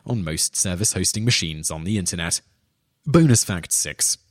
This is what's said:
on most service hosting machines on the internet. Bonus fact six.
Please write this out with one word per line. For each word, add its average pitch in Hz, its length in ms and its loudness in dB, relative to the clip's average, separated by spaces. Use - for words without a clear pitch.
on 113 160 -2
most 80 320 -2
service 92 380 0
hosting 101 320 -2
machines 80 480 -2
on 80 100 -6
the 101 160 -2
internet. 85 420 -2
Bonus 147 380 6
fact 87 300 -4
six. - 440 -2